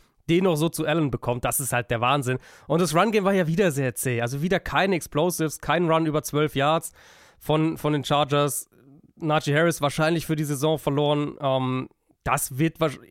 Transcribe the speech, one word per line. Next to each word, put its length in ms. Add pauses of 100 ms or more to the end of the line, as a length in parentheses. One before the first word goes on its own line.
(300)
den 140
noch 140
so 100
zu 180
Allen 260
bekommt, 340
das 160
ist 100
halt 180
der 120
Wahnsinn. 380 (280)
Und 140
das 120
Run-Game 300
war 100
ja 140
wieder 240
sehr 240
zäh, 260
also 200
wieder 180
keine 360
Explosives, 640
kein 300
Run 180
über 160
zwölf 320
Yards 360 (480)
von, 380
von 160
den 100
Chargers. 640 (480)
Najee 400
Harris 240
wahrscheinlich 460
für 100
die 80
Saison 360
verloren, 600
ähm, 480 (380)
das 320
wird 240
wahrsch-, 180 (120)